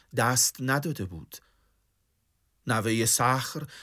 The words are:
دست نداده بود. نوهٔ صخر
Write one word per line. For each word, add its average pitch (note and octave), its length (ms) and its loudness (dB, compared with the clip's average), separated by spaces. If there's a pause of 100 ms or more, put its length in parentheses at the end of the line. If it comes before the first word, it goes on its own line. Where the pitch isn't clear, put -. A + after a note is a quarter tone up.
(160)
دست B2 440 2
نداده C3+ 460 -2
بود. E2 320 -12 (1300)
نوهٔ A2+ 380 2
صخر C3 580 2 (200)